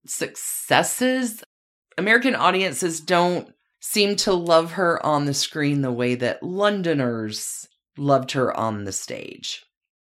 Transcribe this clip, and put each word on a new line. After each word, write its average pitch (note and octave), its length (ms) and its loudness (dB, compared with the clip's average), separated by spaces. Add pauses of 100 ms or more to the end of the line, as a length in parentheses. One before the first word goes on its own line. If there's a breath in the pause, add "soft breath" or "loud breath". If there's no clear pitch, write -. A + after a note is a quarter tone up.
successes. A3+ 1400 -2 (540)
American A#3 380 2
audiences F3 640 0
don't F3 540 2 (260)
seem G3+ 360 0
to G3+ 180 2
love E3+ 380 4
her E3+ 340 0
on D3 200 2
the C#3+ 80 0
screen C#3+ 480 0
the C3 100 0
way B2 240 0
that A#2+ 260 -2
Londoners E3 1300 -2 (300)
loved C#3 340 2
her B2+ 260 0
on G#2+ 280 -4
the F#2+ 60 -8
stage. - 720 -10 (380)